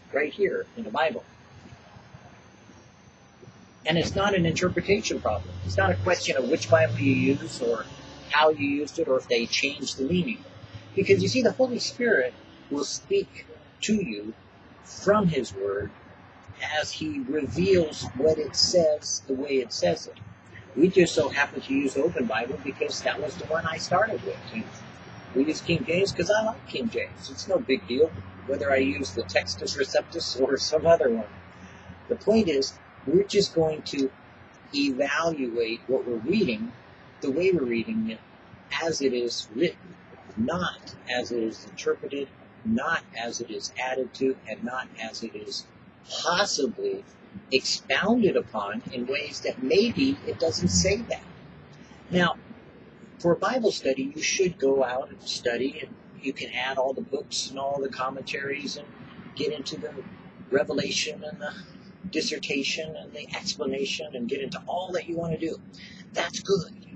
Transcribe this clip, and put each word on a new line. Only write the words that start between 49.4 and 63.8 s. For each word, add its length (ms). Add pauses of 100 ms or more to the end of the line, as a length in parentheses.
that 200
maybe 640
it 140
doesn't 300
say 280
that. 260 (840)
Now, 280 (840)
for 120
a 60
Bible 340
study, 440
you 60
should 360
go 260
out 260
and 120
study, 580
and 160 (260)
you 120
can 180
add 260
all 160
the 80
books 480
and 80
all 220
the 100
commentaries 840
and 120 (480)
get 180
into 240
the 160 (580)
revelation 720
and 160
the 140 (560)
dissertation 840
and 180
the 220
explanation 800